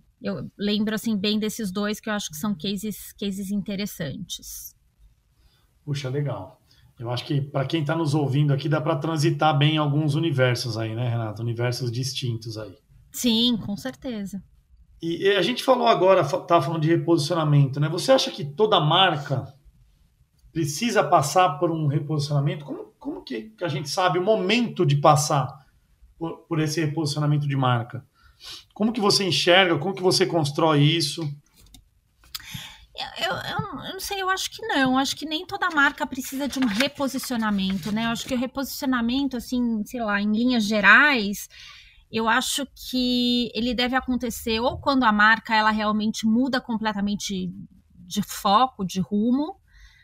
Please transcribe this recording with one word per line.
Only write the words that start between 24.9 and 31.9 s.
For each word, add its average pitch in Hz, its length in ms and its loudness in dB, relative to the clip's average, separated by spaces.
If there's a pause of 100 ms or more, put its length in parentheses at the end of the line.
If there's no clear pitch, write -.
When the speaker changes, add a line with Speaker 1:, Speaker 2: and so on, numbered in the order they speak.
Speaker 2:
passar 143 680 2 (540)
por, 165 280 -8
por 165 120 -2
esse 156 200 -2
reposicionamento 147 680 0
de 139 80 -2
marca? 123 500 0 (680)
Como 214 200 0
que 220 80 -2
você 196 220 4
enxerga? 175 560 4
Como 190 160 -4
que 180 80 -8
você 185 240 4
constrói 156 560 4
isso? 165 400 2 (1700)